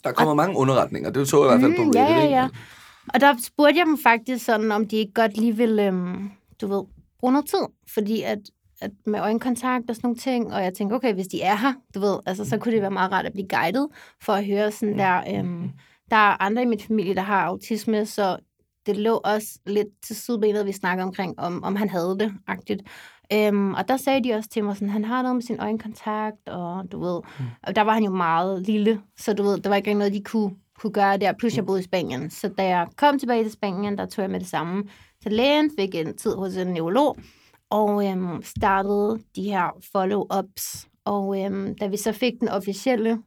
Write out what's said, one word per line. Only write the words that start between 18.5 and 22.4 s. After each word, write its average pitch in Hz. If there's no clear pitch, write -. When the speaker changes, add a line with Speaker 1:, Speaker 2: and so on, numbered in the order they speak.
Speaker 2:
det 202
lå 214
også 214
lidt 208
til 220
sidebenet, 208
vi 196
snakkede 185
omkring, 185
om, 175
om 185
han 202
havde 185
det, 214